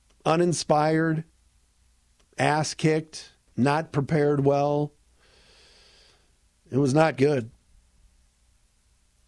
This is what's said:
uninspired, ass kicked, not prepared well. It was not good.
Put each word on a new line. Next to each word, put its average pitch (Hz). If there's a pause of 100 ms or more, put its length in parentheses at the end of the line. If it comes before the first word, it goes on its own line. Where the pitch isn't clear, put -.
(260)
uninspired, 160 (1120)
ass 147
kicked, 160 (260)
not 143
prepared 147
well. 147 (1800)
It 120
was 139
not 156
good. 135 (1800)